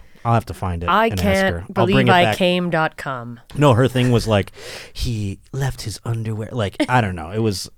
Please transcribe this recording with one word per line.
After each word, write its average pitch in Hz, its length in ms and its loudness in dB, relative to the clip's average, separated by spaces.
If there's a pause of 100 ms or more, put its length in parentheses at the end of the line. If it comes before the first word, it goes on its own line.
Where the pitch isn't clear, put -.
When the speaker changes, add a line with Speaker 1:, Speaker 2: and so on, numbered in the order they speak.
(220)
Speaker 1:
I'll 117 120 2
have 117 120 2
to - 80 -10
find 87 300 -4
it - 60 0
Speaker 2:
I 208 160 4
Speaker 1:
and 226 120 -2
ask 90 60 -2
her. 196 80 2
Speaker 2:
can't 190 220 0 (240)
Speaker 1:
I'll 180 80 4
bring 180 180 4
Speaker 2:
believe - 40 4
Speaker 1:
it - 20 4
Speaker 2:
I 180 140 6
Speaker 1:
back. 202 120 2
Speaker 2:
came 180 320 0
dot 160 300 -2
com. 120 420 -10 (160)
Speaker 1:
No, 143 160 6
her 123 160 4
thing 127 240 2
was 113 160 2
like, 104 240 2 (400)
"He 104 460 -4 (140)
left 131 280 -4
his - 240 -10
underwear." 113 480 -6
Like, 107 240 -4 (140)
I 127 100 4
don't 98 160 -2
know. 80 140 -10
It 104 80 -6
was 107 400 -2